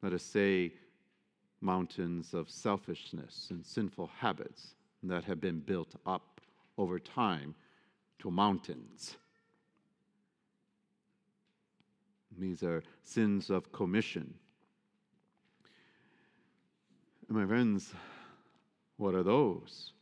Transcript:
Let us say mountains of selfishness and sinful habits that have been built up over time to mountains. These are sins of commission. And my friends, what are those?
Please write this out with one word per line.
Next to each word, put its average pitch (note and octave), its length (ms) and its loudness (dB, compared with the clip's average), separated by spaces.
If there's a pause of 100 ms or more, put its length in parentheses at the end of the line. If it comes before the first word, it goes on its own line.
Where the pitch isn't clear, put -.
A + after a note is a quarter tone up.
Let F#2 120 0
us F2 80 -2
say F#2+ 500 4 (880)
mountains F2+ 720 -2
of E2+ 160 -4
selfishness - 1000 -4
and F2 140 -8
sinful F#2 540 -4
habits - 560 -4 (280)
that F2 220 -2
have F2+ 160 -4
been E2 200 -2
built E2+ 340 -4 (120)
up - 340 -4 (380)
over F#2 200 0
time E2 560 -2 (680)
to - 100 -4
mountains. F2 840 0 (3250)
These F#2 240 -2
are E2+ 200 0 (200)
sins G2+ 480 2
of F#2+ 220 0
commission. F#2+ 600 0 (3000)
And A2 100 2
my G2+ 80 4
friends, G#2+ 460 4 (1040)
what G2 180 0
are F#2 80 4
those? G#2 800 2